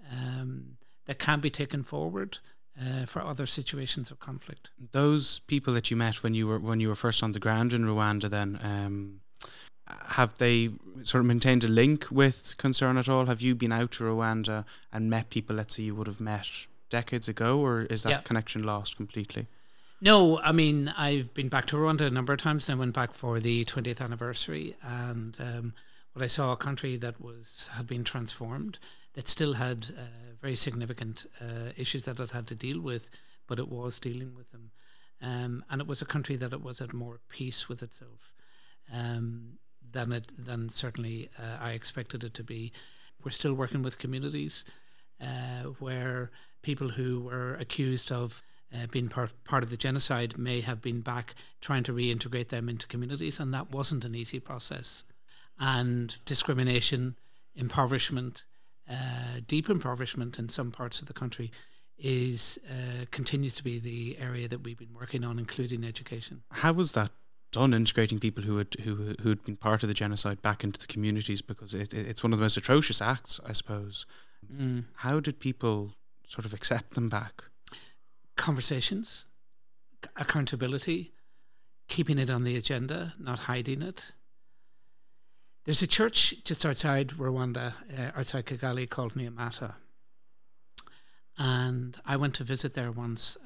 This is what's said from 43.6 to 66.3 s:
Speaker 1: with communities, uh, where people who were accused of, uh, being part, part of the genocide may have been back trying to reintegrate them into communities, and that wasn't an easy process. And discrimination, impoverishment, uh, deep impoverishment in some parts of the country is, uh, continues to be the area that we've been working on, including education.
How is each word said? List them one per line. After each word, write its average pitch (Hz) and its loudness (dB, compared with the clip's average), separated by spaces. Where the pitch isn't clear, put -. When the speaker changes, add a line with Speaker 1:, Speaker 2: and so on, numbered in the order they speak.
Speaker 1:
with 127 -4
communities, 147 -4
uh, 127 -6
where 127 -4
people 139 -2
who 123 0
were 123 -4
accused 127 0
of, 120 -2
uh, 120 -4
being 123 0
part, 117 -2
part 135 4
of 117 -2
the 120 -4
genocide 131 2
may 123 0
have 113 -2
been 120 -2
back 120 -4
trying 131 2
to 127 0
reintegrate 120 0
them 120 -2
into 117 -4
communities, 139 -2
and 135 0
that 131 -4
wasn't 135 0
an 117 -6
easy 117 -6
process. - -8
And 123 2
discrimination, 127 2
impoverishment, 127 0
uh, 123 -6
deep 151 2
impoverishment 127 -2
in 117 -4
some 120 -2
parts - -4
of 143 -8
the 139 -12
country 117 -6
is, 127 0
uh, 123 -6
continues 139 0
to 139 -6
be 120 -2
the 117 -6
area 123 -4
that 120 -6
we've 120 -8
been 113 -14
working 120 -4
on, 120 -2
including 120 -4
education. 117 -10